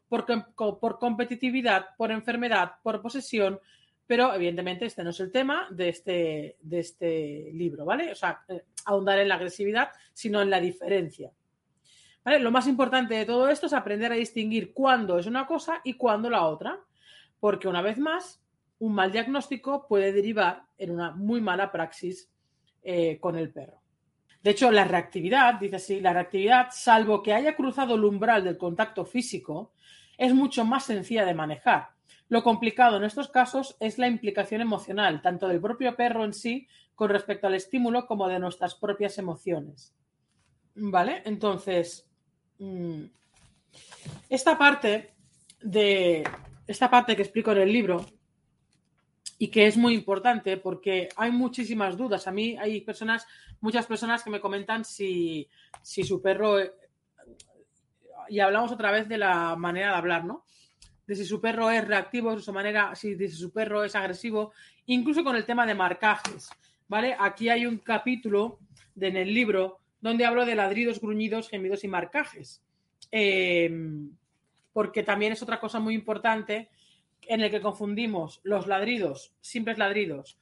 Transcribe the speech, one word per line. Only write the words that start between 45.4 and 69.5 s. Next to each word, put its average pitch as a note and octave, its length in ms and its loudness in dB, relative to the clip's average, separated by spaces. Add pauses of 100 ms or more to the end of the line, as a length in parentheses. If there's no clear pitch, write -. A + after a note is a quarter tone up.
de, F#3+ 640 2 (420)
esta A#3+ 240 0
parte A#3+ 260 6
que G3+ 60 2
explico A3 300 0
en G3+ 60 6
el G3 140 6
libro F3+ 320 2 (1300)
y G#3+ 100 -2
que G#3+ 180 8
es G#3+ 100 4
muy A#3 180 6
importante G3 600 0
porque F#3 600 -2
hay A3+ 140 0
muchísimas A#3 640 -2
dudas. G#3 300 -4
A F#3+ 60 -6
mí A3 260 -2
hay G#3+ 220 -4
personas, A3 460 -4 (340)
muchas A3+ 260 0
personas A#3 360 -2
que G#3+ 80 -10
me G#3 100 -6
comentan G3+ 440 -4
si, E3+ 640 -4 (340)
si - 220 -6
su F#3 180 -4
perro, G3 360 2
eh, F#3+ 140 -2 (1600)
y G3+ 120 -2
hablamos G#3 320 2
otra G#3+ 180 0
vez G#3+ 180 0
de A3 100 -4
la E3+ 380 2
manera F3 340 -2
de F#3 60 2
hablar, E3+ 280 0
¿no? A3 200 -10 (640)
De G3+ 80 -6
si G3 100 -6
su G#3 160 -4
perro A3+ 300 0
es A3+ 160 2
reactivo, A3 480 -2
de G#3 80 -8
su G3+ 100 -10
manera, G3+ 420 -2
si, G#3 200 -6
de F#3 140 -4
si D#3+ 80 -14
su E3+ 160 -10
perro G#3 320 -2
es G3+ 100 -6
agresivo, G#3+ 580 -4 (340)
incluso B3+ 360 0
con C4 140 0
el A3 80 -2
tema A#3+ 220 0
de G#3+ 80 0
marcajes, F#3+ 720 0 (400)
¿vale? A#3 300 -2
Aquí G3+ 300 0
hay A#3+ 180 2
un A#3 120 -4
capítulo A3+ 840 -2 (340)
de, F#3+ 140 -2
en F#3+ 80 -2
el F#3+ 180 -2
libro F#3+ 460 0 (200)